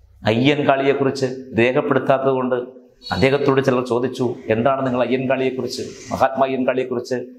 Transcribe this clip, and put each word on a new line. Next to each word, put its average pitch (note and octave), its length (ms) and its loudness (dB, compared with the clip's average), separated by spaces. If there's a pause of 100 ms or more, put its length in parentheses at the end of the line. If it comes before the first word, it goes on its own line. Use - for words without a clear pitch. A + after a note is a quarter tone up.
(220)
അയ്യൻകാളിയെക്കുറിച്ച് C3+ 1040 2 (300)
രേഖപ്പെടുത്താത്തത് C3+ 760 2
കൊണ്ട് B2+ 240 0 (540)
അദ്ദേഹത്തോട് C3+ 540 2
ചിലർ B2+ 200 2
ചോദിച്ചു, B2 420 -2 (220)
"എന്താണ് C3 340 0
നിങ്ങൾ B2+ 200 -2
അയ്യൻകാളിയെക്കുറിച്ച്, B2+ 840 -2 (220)
മഹാത്മാ - 400 0
അയ്യൻകാളിയെക്കുറിച്ച് B2+ 720 -2 (220)